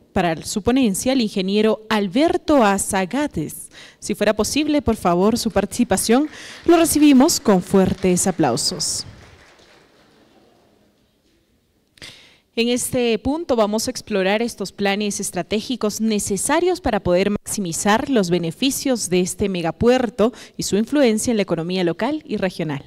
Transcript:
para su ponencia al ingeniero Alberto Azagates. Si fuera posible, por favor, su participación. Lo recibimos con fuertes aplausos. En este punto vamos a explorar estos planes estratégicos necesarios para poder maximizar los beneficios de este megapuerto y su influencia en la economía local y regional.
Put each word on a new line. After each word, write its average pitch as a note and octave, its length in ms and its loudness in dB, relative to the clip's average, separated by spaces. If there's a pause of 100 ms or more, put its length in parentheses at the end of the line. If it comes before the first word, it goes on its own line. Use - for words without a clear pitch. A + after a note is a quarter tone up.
(180)
para F3 260 -2
su - 180 -6
ponencia B3 500 0
al C4+ 80 2
ingeniero G#3 680 0
Alberto B3+ 760 2
Azagates. G3 1040 -2 (320)
Si - 160 -6
fuera G#3 180 2
posible, D4 480 0
por A3+ 140 0
favor, F#3+ 420 2
su G#3+ 140 -4
participación. A3 760 0 (360)
Lo E4+ 120 6
recibimos D4 640 6
con F#3+ 240 2
fuertes F#3 640 2
aplausos. D#3+ 800 -2 (3500)
En A#3 120 0
este A#3+ 520 -2
punto C#4+ 340 -2
vamos G#3+ 320 0
a B3+ 60 -4
explorar G3+ 500 -2
estos A3+ 300 -6
planes G3+ 480 -2
estratégicos G#3 800 -4
necesarios C#4 800 0
para G#3+ 180 -2
poder F#3 320 2
maximizar G#3 800 -2
los G#3+ 180 2
beneficios F3+ 840 -2
de F3+ 100 2
este F#3 280 -2
megapuerto G#3 840 0 (240)
y - 80 -6
su - 120 -2
influencia A3+ 540 2
en A#3 60 0
la G3+ 80 0
economía F3+ 400 -2
local A3+ 420 -2
y G#3+ 120 -6
regional. E3 480 -6